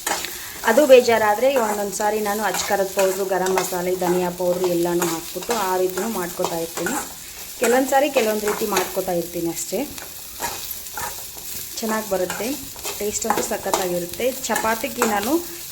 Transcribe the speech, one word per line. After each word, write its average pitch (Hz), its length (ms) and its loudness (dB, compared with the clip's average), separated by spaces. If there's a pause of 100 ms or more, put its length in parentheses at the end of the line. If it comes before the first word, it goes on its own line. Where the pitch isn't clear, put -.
(640)
ಅದು 254 220 6
ಬೇಜಾರಾದರೆ 233 720 6
ಒಂದೊಂದು 208 400 0
ಸಾರಿ 214 240 0
ನಾನು 208 220 -2
ಅಚ್ಚ 180 260 0
ಖಾರದ 196 260 2
ಪೌಡ್ರು, 190 300 2
ಗರಂ 185 300 2
ಮಸಾಲೆ, 180 420 0
ಧನಿಯಾ 180 340 2
ಪೌಡ್ರು 180 360 0
ಎಲ್ಲನೂ 175 400 2
ಹಾಕ್ಬಿಟ್ಟು 165 460 -4
ಆ 190 240 0
ರೀತಿನೂ 185 320 0
ಮಾಡ್ಕೊತಾ 175 500 -4
ಇರ್ತೀನಿ. 170 360 -4 (680)
ಕೆಲವೊಂದು 254 300 4
ಸಾರಿ 277 200 4
ಕೆಲವೊಂದು 214 360 2
ರೀತಿ 208 200 -2
ಮಾಡ್ಕೊತಾ 185 460 0
ಇರ್ತೀನಿ 170 380 -2
ಅಷ್ಟೇ. 208 380 -4 (1900)
ಚೆನ್ನಾಗಿ 220 340 -2
ಬರುತ್ತೆ, 185 420 -2 (460)
ಟೇಸ್ಟ್ 208 280 -4
ಅಂತೂ 233 160 0
ಸಖತ್ತಾಗಿರುತ್ತೆ. 190 880 -2
ಚಪಾತಿಗೆ 226 720 -2
ನಾನು 226 680 0